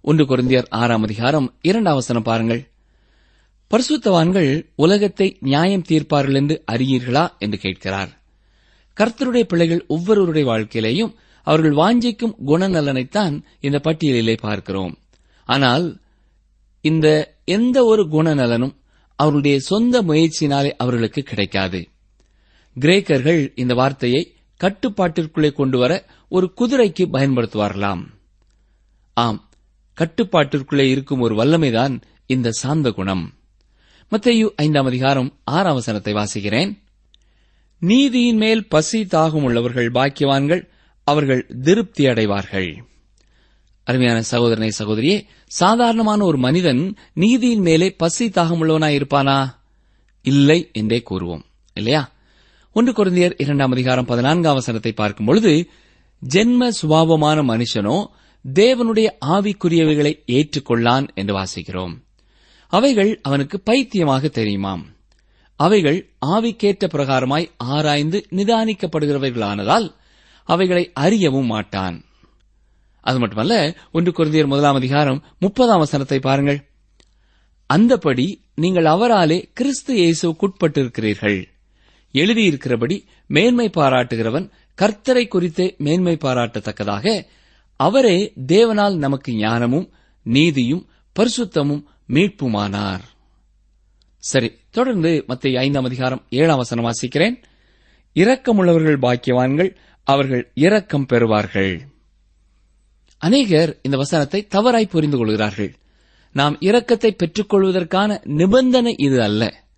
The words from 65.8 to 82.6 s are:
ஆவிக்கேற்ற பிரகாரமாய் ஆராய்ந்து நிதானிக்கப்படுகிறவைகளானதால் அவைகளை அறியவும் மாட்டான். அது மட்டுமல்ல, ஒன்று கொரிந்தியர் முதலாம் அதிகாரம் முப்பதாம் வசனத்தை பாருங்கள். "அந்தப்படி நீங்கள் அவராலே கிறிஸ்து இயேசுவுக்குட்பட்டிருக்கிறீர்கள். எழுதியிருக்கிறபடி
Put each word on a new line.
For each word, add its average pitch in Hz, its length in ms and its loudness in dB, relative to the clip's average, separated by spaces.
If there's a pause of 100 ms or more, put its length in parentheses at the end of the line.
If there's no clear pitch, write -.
ஆவிக்கேற்ற 202 600 -2
பிரகாரமாய் 139 720 -2
ஆராய்ந்து 147 720 -2
நிதானிக்கப்படுகிறவைகளானதால் 151 1700 -2 (480)
அவைகளை 175 500 0
அறியவும் 143 520 0
மாட்டான். 95 580 -6 (960)
அது 127 180 -2
மட்டுமல்ல, 143 580 -2 (140)
ஒன்று 170 200 0
கொரிந்தியர் 156 360 2
முதலாம் 139 280 2
அதிகாரம் 135 480 0 (160)
முப்பதாம் 208 380 2
வசனத்தை 139 420 0
பாருங்கள். 139 500 0 (1040)
"அந்தப்படி 175 640 2 (200)
நீங்கள் 175 280 0
அவராலே 180 720 2
கிறிஸ்து 269 440 -4
இயேசுவுக்குட்பட்டிருக்கிறீர்கள். 143 1500 -2 (680)
எழுதியிருக்கிறபடி 139 920 0 (220)